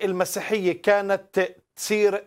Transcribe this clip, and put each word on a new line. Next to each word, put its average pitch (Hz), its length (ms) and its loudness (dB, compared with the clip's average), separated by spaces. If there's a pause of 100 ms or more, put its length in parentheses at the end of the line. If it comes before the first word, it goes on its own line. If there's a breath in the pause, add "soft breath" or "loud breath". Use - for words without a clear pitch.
المسيحية 185 800 -2
كانت 196 720 0 (220)
تسير 208 500 0